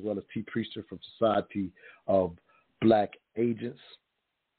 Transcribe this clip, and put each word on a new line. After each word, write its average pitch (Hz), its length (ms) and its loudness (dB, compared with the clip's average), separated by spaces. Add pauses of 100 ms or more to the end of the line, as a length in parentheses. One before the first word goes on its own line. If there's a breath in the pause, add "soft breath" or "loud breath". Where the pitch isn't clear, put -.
well 104 140 -4
as 95 160 -10
T 113 100 -6
Priester - 460 -8
from 90 100 -14 (200)
Society 101 520 0 (360 loud breath)
of 92 260 2 (480 soft breath)
Black 107 300 4 (260)
Agents. 117 440 -4 (800)